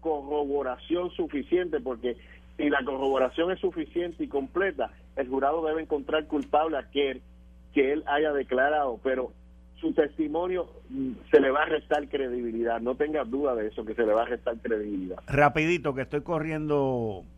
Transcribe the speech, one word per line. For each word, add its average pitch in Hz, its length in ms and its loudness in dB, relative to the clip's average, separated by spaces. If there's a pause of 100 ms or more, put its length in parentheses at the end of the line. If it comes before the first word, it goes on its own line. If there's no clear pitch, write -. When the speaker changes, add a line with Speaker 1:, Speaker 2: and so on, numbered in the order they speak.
Speaker 1:
corroboración 147 1080 -2
suficiente, 165 680 -2
porque 120 360 -4 (400)
si 147 140 2
la 139 140 2
corroboración 135 640 2
es 180 100 -4
suficiente 170 640 -4
y 131 40 -8
completa, 139 640 -2 (240)
el 131 120 -2
jurado 139 380 0
debe 160 160 -2
encontrar 151 440 -2
culpable 151 500 0
a 131 40 -2
aquel 135 400 -2 (540)
que 139 180 4
él 156 140 -2
haya 147 260 2
declarado, 139 680 0
pero 131 300 -2 (480)
su 160 120 -2
testimonio, 160 760 0 (220)
mm, 131 240 -4 (180)
se 147 100 10
le 131 100 4
va 147 120 4
a 160 40 2
restar 147 420 0
credibilidad, 117 720 -2
no 123 160 -2
tenga 151 280 0
duda 131 300 0
de 107 140 -2
eso, 110 160 -8
que 107 100 -6
se 117 100 2
le 107 80 4
va 110 100 4
a 117 40 2
restar 120 300 -4
credibilidad. 104 600 -4 (100)
Speaker 2:
Rapidito, 147 680 2
que 131 80 -4
estoy 147 200 -4
corriendo 147 1000 0 (160)